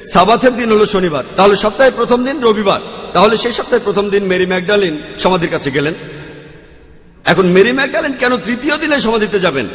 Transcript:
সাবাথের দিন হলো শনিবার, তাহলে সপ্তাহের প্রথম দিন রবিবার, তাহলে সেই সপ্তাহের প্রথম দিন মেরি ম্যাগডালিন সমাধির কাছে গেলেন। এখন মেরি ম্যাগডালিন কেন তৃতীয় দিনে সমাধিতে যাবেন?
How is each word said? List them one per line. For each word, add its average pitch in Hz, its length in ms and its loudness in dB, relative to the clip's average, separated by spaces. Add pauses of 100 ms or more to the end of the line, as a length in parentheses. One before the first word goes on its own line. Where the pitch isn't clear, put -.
(140)
সাবাথের 226 420 4
দিন 226 160 -2
হলো 214 140 4
শনিবার, 175 380 -2 (120)
তাহলে 202 200 4
সপ্তাহের 214 400 2
প্রথম 240 280 0
দিন 262 180 -4
রবিবার, 208 380 2 (340)
তাহলে 208 240 4
সেই 240 160 -2
সপ্তাহের - 300 -2
প্রথম 202 260 -2
দিন 202 140 0
মেরি 185 220 0
ম্যাগডালিন 180 560 0 (180)
সমাধির 180 300 0
কাছে 147 220 -4
গেলেন। 147 220 -2 (1300)
এখন 165 200 2
মেরি 185 260 4
ম্যাগডালিন 277 420 -2
কেন 247 240 0
তৃতীয় 240 400 -4
দিনে 302 220 0
সমাধিতে 214 400 0
যাবেন? 135 360 -2